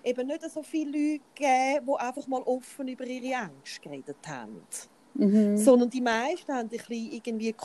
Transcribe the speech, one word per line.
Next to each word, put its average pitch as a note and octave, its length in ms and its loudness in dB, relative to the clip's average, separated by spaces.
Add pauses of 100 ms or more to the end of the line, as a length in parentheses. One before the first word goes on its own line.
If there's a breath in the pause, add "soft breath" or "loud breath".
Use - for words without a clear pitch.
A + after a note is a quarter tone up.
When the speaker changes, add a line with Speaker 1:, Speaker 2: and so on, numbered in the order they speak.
Speaker 1:
eben B3 240 0
nicht D#4+ 220 -6
so D#4 140 -8
viele D4+ 280 -2
Leute D4 320 0 (120)
gegeben, C4 520 2
die C#4 120 2
einfach B3+ 280 -6
mal B3+ 160 -2
offen B3+ 440 -4
über B3+ 180 -8
ihre B3+ 300 -4 (140)
Ängste - 320 -16
geredet C#3+ 360 -12 (100)
haben. A2+ 360 -10 (500)
Speaker 2:
Mhm. G#3 440 6
Speaker 1:
Sondern A#3+ 320 8
die B3+ 120 -4
meisten B3 500 0
haben B3 100 -2
ein A3+ 80 -8
bisschen A3+ 420 -8
irgendwie A3 420 -4 (120)